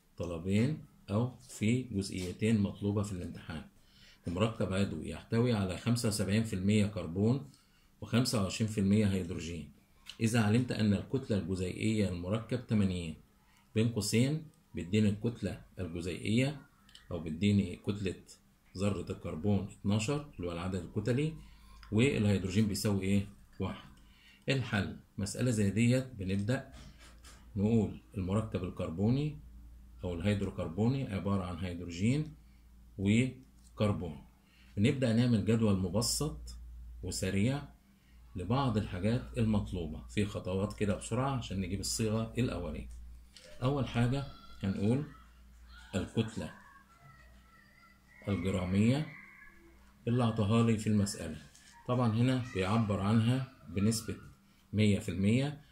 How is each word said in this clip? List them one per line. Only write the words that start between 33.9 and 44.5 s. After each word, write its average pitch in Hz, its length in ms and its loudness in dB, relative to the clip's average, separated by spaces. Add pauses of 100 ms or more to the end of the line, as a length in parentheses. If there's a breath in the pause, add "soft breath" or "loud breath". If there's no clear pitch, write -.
نبدأ 127 340 4
نعمل 117 320 4
جدول 110 340 4
مبسط 107 800 -2 (460)
وسريع 98 600 0 (760 soft breath)
لبعض 110 400 0
الحاجات 104 640 -2
المطلوبة 104 680 0
في 104 180 0
خطوات 95 520 -2
كده 101 160 0
بسرعة 123 360 -2
عشان 107 300 -4
نجيب 92 200 -4
الصيغة 113 580 -2
الأولية. 85 520 -4 (720 loud breath)
أول 131 260 0
حاجة 123 360 0 (380)